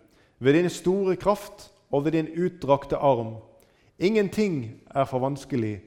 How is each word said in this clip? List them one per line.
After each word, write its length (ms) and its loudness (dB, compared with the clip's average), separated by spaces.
ved 140 6
din 160 4
store 480 0
kraft 520 -4
og 140 0
ved 60 0
din 160 0
utdrakte 680 0
arm. 400 0
Ingenting 800 0
er 100 2
for 140 -4
vanskelig 680 -4